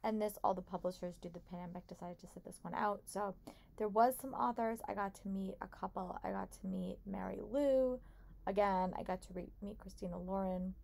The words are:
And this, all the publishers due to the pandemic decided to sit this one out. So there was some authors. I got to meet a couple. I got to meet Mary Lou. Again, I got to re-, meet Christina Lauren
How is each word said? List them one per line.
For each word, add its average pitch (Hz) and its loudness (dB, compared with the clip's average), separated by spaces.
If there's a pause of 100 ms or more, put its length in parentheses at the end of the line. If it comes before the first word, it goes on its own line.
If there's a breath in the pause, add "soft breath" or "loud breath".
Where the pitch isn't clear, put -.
And 220 2
this, 208 2
all 196 4
the 185 -2
publishers 180 -4
due 180 -8
to 170 -10
the 175 -10
pandemic 180 -10
decided 175 -10
to - -18
sit - -14
this - -12
one 180 -6
out. 208 2
So 196 -2 (400 loud breath)
there 214 2
was 226 10
some 262 -6
authors. 233 2
I 202 -2
got 196 -2
to - -8
meet 196 -2
a 190 -6
couple. 190 -4
I 196 0
got 196 -2
to - -10
meet 190 -2 (100)
Mary 190 -4
Lou. 262 4 (480 loud breath)
Again, 190 4
I - -4
got 185 -2
to - -16
re-, 180 -6 (100)
meet 202 -8
Christina 180 -8
Lauren 185 0